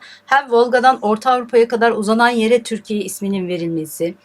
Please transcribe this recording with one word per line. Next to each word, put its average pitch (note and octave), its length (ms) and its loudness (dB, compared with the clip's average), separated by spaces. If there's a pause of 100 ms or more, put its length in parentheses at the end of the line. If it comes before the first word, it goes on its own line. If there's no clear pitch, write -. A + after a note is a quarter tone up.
(260)
hem C4+ 240 0
Volga'dan A#3+ 520 2
Orta G#3+ 300 0
Avrupa'ya A#3+ 360 2
kadar A#3 220 2
uzanan A3 380 2
yere A#3 340 2
Türkiye G#3 380 -6
isminin F#3+ 480 -6
verilmesi, E3 640 -6 (100)